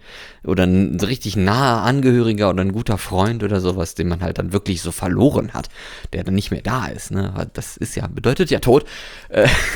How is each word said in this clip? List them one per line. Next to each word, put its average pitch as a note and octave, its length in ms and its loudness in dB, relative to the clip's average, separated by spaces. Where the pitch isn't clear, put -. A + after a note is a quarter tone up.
oder F#2 180 2
ein F#2 360 4
so G2+ 80 -2
richtig G#2+ 280 -4
naher A2+ 480 2
Angehöriger A#2+ 640 4
oder F2+ 120 2
ein G2 100 0
guter A2 260 -2
Freund G#2 460 0
oder G2+ 160 2
sowas, F2+ 360 -2
den E2+ 120 -2
man F2 140 -2
halt F2 160 -4
dann F#2 160 -4
wirklich F#2+ 280 -2
so E2+ 120 -6
verloren C3+ 600 2
hat, - 140 -8
der F2 100 -4
dann - 120 -2
nicht G2+ 140 -2
mehr - 120 -6
da B2 260 -2
ist, - 240 -10
ne? F#2+ 420 -4
Das - 220 -10
ist - 200 -8
ja, - 120 -4
bedeutet C#3+ 440 0
ja B2+ 80 2
Tod. C3+ 260 4
Äh, - 220 4